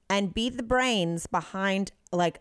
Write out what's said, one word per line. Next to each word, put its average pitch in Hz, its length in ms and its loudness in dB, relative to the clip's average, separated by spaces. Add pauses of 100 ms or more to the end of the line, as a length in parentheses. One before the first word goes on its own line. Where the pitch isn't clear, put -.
(100)
and 196 240 0
be 233 160 0
the 254 120 -6
brains 220 640 2
behind, 190 640 -2 (220)
like, 175 280 2